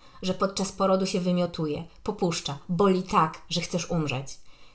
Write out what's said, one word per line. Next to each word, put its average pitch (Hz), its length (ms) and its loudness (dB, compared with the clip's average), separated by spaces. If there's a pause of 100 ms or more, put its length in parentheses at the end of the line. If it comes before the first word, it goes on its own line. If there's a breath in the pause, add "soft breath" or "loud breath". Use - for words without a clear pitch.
(220 loud breath)
Że 185 120 0
podczas 190 380 0
porodu 190 340 4
się 185 140 0
wymiotuje, 175 640 0 (200 soft breath)
popuszcza, 160 540 -2 (120)
boli 185 340 4
tak, 165 460 2
że 170 120 -2
chcesz - 280 -2
umrzeć. 139 500 -2 (360 soft breath)